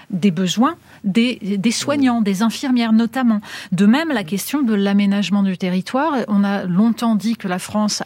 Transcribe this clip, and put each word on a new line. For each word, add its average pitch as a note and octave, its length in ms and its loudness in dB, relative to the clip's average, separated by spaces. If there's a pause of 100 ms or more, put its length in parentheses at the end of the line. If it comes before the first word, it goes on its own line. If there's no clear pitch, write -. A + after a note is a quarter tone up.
(100)
des F#3+ 220 0
besoins F#3+ 420 0 (300)
des, A3+ 360 0
des G3 300 -2
soignants, B3+ 500 0
des G3 220 0
infirmières A#3 500 0
notamment. A3+ 480 2 (300)
De F#3+ 160 2
même, C#4+ 220 4
la A3+ 160 -2
question G3+ 380 -4
de A3 120 2
l'aménagement G3+ 720 2
du F#3 120 0
territoire. G3 580 -2 (120)
On G3+ 160 2
a G3+ 220 -2
longtemps A3 500 0
dit A3 220 -2
que - 100 -8
la F3+ 140 -2
France G#3+ 460 -4